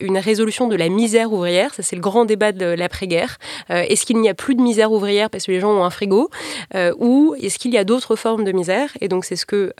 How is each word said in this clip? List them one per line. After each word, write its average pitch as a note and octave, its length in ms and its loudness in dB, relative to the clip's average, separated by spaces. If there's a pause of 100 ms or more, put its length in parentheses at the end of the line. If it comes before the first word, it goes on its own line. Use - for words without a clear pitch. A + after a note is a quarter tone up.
une F#3+ 160 -2
résolution G#3+ 520 0
de G#3+ 80 0
la E3 120 0
misère A3 460 2
ouvrière, F3+ 400 0
ça G3 80 -10
c'est F3+ 140 -6
le F3+ 40 -8
grand G3+ 240 2
débat G#3+ 280 2
de F#3 120 -4
l'après-guerre. F3 720 -2 (340)
Euh, F3 160 0
est-ce - 200 0
qu'il A3+ 120 2
n'y A3 120 4
a F#3 40 -2
plus - 200 -2
de B3 80 2
misère A3 280 2
ouvrière G3+ 380 0
parce G3+ 160 -10
que G3 80 -2
les F#3 80 0
gens G#3 120 2
ont F#3+ 120 4
un F3 60 0
frigo, G#3 400 0 (440)
euh, F3 220 0
ou C#4 420 4
est-ce G3 200 -4
qu'il A#3+ 140 -4
y A#3+ 60 4
a G3+ 60 2
d'autres A3+ 320 0
formes A3 280 0
de F#3+ 80 -2
misère ? F#3 360 0 (140)
Et G3+ 60 -2
donc F#3 180 -2
c'est F3+ 100 -8
ce - 80 -6
que, G3+ 360 -2